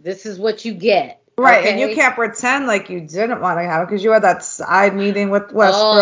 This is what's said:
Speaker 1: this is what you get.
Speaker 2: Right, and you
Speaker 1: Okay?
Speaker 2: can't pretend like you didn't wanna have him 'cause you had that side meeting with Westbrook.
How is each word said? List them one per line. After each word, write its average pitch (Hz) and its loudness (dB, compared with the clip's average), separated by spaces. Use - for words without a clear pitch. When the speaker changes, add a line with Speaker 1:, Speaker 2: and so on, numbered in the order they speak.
Speaker 1:
this 185 -10
is 196 -12
what 220 -4
you 226 -6
get. 175 0
Speaker 2:
Right, 240 4
and 208 0
you 269 0
Speaker 1:
Okay? 214 -6
Speaker 2:
can't 262 2
pretend 247 -2
like 202 -2
you 180 -8
didn't 196 -4
wanna 175 -2
have 165 -2
him 180 -6
'cause 190 -4
you 220 2
had 220 4
that 175 2
side 190 0
meeting 202 -2
with 202 -2
Westbrook. 202 2